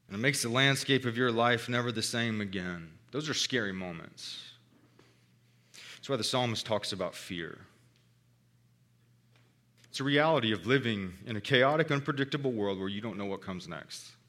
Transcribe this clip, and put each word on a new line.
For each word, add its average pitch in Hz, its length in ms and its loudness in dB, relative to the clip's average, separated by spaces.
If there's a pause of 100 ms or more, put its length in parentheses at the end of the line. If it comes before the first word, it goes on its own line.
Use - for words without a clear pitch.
and 98 80 -10
it 101 40 -4
makes 139 220 2
the 120 80 -2
landscape 131 560 4
of 120 100 0
your 123 160 4
life 117 380 4
never 120 220 0
the 110 120 -2
same 117 380 0
again. 90 580 -6 (120)
Those 151 180 -6
are 135 40 -2
scary 113 380 0
moments. - 840 -10 (1400)
That's - 140 -16
why 135 80 2
the 107 60 0
psalmist 120 420 0
talks 107 260 -2
about 92 240 -4
fear. - 500 -10 (2250)
It's - 160 -10
a - 20 -4
reality 143 480 4
of 98 160 -4
living 110 580 2
in 113 100 -6
a 101 60 -6
chaotic, 143 480 4
unpredictable 139 600 0
world 101 260 0
where 95 120 -4
you 101 120 -6
don't 107 160 -6
know 101 80 -6
what 98 160 -6
comes 90 260 -8
next. - 440 -12 (180)